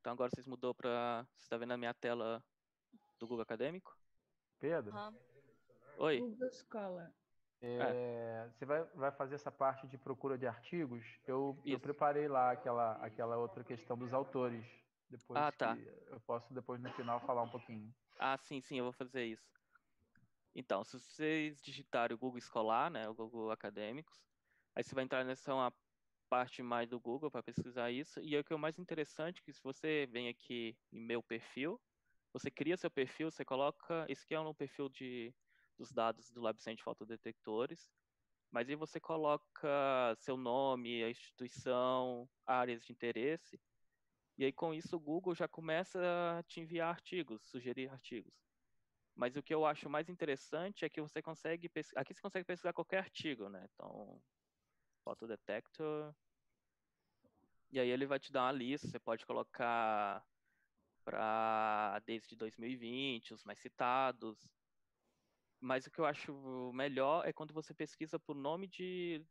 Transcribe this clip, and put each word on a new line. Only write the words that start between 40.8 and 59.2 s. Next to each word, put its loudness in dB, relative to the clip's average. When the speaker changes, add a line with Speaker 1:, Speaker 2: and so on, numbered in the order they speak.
Speaker 1:
a 2
instituição, 0
áreas 2
de -16
interesse, 0
e 2
aí 4
com -2
isso -4
o 0
Google 0
já 0
começa 0
a -4
te -12
enviar 0
artigos, -4
sugerir -4
artigos. -10
Mas 0
o -4
que 0
eu 6
acho 2
mais 0
interessante -2
é 0
que -4
você -6
consegue -4
pes-, -6
aqui -2
você -14
consegue -4
pesquisar -2
qualquer -2
artigo, -4
né? -12
Então, -12
photodetector. -4
E 0
aí 6
ele 4
vai 2
te -8
dar 4
uma 4
lista, -2
você -6
pode -2